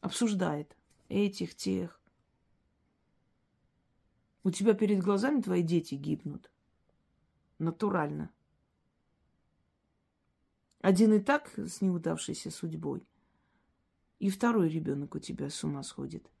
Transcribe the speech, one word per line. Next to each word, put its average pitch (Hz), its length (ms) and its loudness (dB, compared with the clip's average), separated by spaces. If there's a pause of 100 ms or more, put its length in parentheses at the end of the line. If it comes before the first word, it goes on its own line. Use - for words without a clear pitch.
Обсуждает 185 760 -2 (320)
этих, 196 480 0
тех. - 440 -4 (2500)
У 190 80 2
тебя 208 220 4
перед 202 280 2
глазами 208 380 2
твои 180 220 0
дети 165 340 0
гибнут. 147 540 -6 (1080)
Натурально. 160 720 -2 (2500)
Один 202 340 6
и 214 40 8
так 285 400 0
с - 220 -8
неудавшейся 165 720 -2
судьбой. 160 560 -8 (1120)
И 196 100 2
второй 214 380 2
ребёнок 156 480 -4
у - 20 -4
тебя - 320 -8
с - 140 -10
ума 143 180 -4
сходит. - 480 -12 (100)